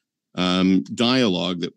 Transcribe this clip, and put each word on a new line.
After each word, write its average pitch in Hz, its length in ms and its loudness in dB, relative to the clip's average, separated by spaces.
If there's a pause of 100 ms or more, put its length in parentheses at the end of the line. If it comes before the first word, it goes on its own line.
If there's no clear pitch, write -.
(340)
um, 92 500 2 (100)
dialogue 98 640 0
that 87 160 -6